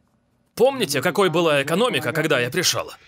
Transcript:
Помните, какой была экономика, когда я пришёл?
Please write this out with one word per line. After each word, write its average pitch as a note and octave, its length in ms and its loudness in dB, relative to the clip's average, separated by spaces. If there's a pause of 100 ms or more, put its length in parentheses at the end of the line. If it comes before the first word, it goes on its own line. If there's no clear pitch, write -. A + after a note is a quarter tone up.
(540)
Помните, A3 480 0
какой F3+ 280 2
была D3+ 320 2
экономика, D#3 500 -2
когда D3+ 260 0
я A#2+ 100 -2
пришёл? B2+ 440 -4 (160)